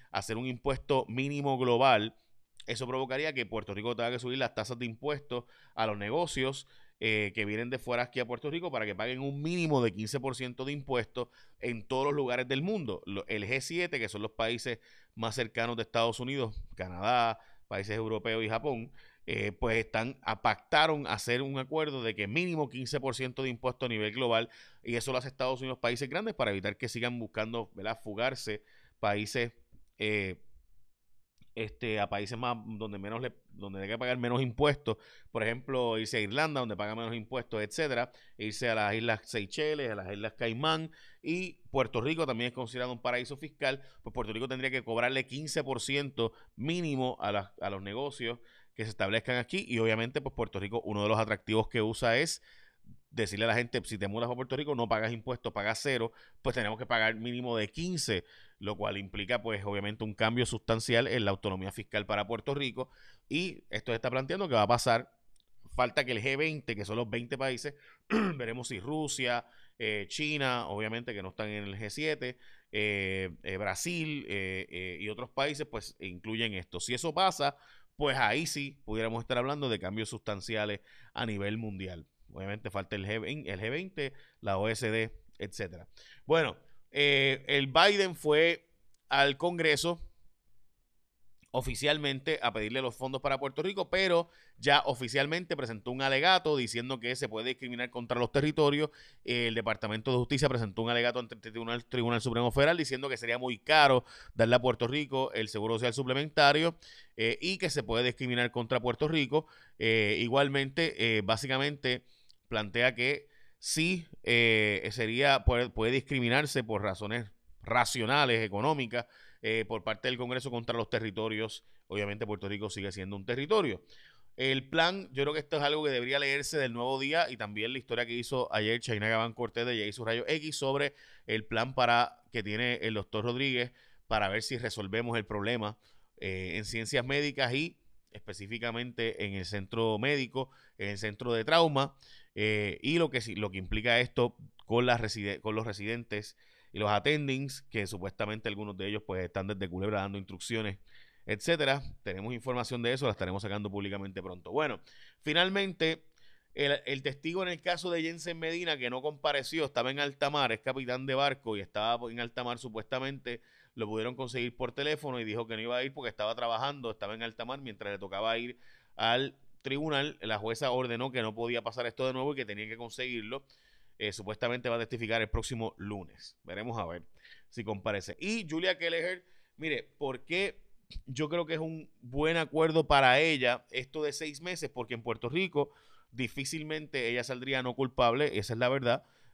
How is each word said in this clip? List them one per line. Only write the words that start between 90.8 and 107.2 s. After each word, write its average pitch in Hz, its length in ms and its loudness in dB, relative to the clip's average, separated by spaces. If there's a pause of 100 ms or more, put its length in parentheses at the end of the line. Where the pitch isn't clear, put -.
oficialmente 139 920 2
a 117 100 4
pedirle 110 300 2
los 123 140 0
fondos 131 260 -2
para 135 160 4
Puerto 139 240 0
Rico, 190 260 0
pero 180 400 6 (300)
ya 139 280 8
oficialmente 139 680 0
presentó 117 360 -4
un 131 100 -2
alegato 151 540 6
diciendo 123 420 -2
que 120 160 -2
se 127 140 -2
puede 110 220 -2
discriminar 123 400 -6
contra 120 280 -4
los 120 140 2
territorios. 147 580 4 (340)
El 120 300 0
Departamento 110 560 -2
de 127 60 4
Justicia 131 320 4
presentó 113 340 0
un 117 80 0
alegato 120 300 2
ante 117 160 -10
el 107 40 -20
Tribunal, 117 440 -6
Tribunal 120 360 2
Supremo 120 300 2
Federal 147 260 6
diciendo 135 320 -2
que 131 80 -2
sería 117 220 -2
muy 127 220 -4
caro 143 440 8 (300)
darle 117 220 8
a 123 40 2
Puerto 120 280 2
Rico 135 440 -2
el 110 140 -2
seguro 110 280 -2
social 117 200 0
suplementario, 143 800 4 (400)
eh, 117 240 2